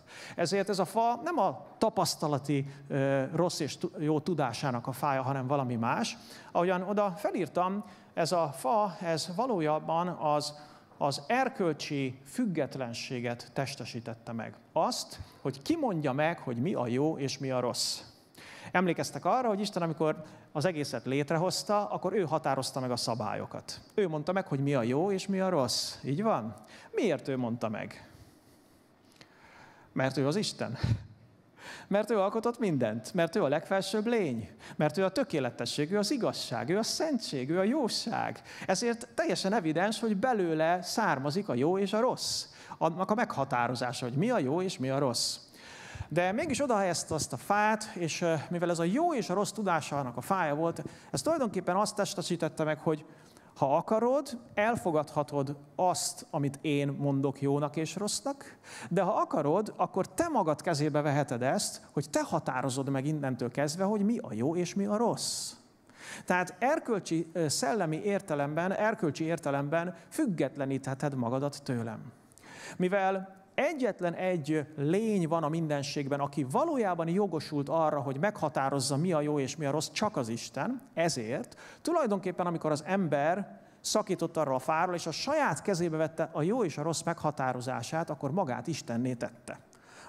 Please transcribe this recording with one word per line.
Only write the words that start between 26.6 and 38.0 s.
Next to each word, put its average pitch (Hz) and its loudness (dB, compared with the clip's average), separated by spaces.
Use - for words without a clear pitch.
Miért 220 0
ő 135 -2
mondta 120 -2
meg? 101 -8
Mert 131 2
ő 135 4
az 151 2
Isten. 127 -2
Mert 214 2
ő 220 4
alkotott 220 0
mindent, 123 0
mert 165 2
ő 208 4
a 143 6
legfelsőbb 190 0
lény, 156 0
mert 151 2
ő 190 4
a 185 2
tökéletesség, 147 -2
ő 208 2
az 208 2
igazság, 135 -2
ő 180 2
a 220 2
szentség, 156 -2
ő 175 2
a 190 4
jóság. 214 0